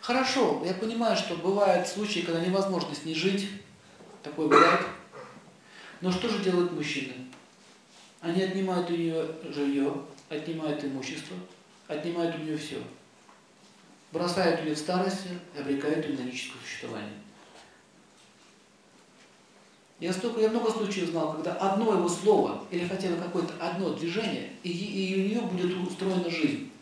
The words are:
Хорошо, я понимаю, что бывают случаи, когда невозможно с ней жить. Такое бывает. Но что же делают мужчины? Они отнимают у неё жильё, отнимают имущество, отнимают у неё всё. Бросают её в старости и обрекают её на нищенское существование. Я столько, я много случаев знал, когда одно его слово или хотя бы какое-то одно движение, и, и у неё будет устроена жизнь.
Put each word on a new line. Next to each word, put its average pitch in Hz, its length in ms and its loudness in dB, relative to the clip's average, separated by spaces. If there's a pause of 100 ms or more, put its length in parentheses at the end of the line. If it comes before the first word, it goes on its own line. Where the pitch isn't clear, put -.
Хорошо, 247 640 2
я 180 100 0
понимаю, 220 420 2
что 170 200 -2
бывают 185 500 4
случаи, 202 340 -2
когда 170 240 0
невозможно 185 500 0
с 139 100 -10
ней 160 100 -4
жить. 196 340 0 (720)
Такое 147 260 -2
бывает. - 380 8 (1120)
Но 180 100 0
что 185 180 0
же 202 140 0
делают 180 300 4
мужчины? 139 420 -4 (1040)
Они 170 200 0
отнимают 185 480 0
у 170 80 0
неё 165 380 0 (180)
жильё, 139 540 0 (240)
отнимают 156 520 -4
имущество, 139 540 -8 (520)
отнимают 170 480 -2
у - 20 -6
неё 156 180 -4
всё. 139 220 -8 (1300)
Бросают 170 480 2
её 151 140 0
в 147 40 -4
старости 185 500 0 (260)
и 147 60 -10
обрекают 143 460 -2
её 139 100 -2
на 123 60 -6
нищенское - 400 -8
существование. 104 500 -10 (3000)
Я 175 120 -2
столько, 220 280 -2
я 220 80 6
много 220 220 2
случаев 190 400 -2
знал, 156 240 -2
когда - 180 -4
одно 202 400 2
его 170 160 4
слово - 600 4
или 175 160 -2
хотя 190 240 -2
бы 170 60 0
какое-то 175 440 -4
одно 170 340 -2
движение, 170 580 -4 (100)
и, 180 80 -4
и 190 500 -2
у 196 80 2
неё 214 140 0
будет 180 340 0
устроена 180 540 -2
жизнь. 156 400 0 (120)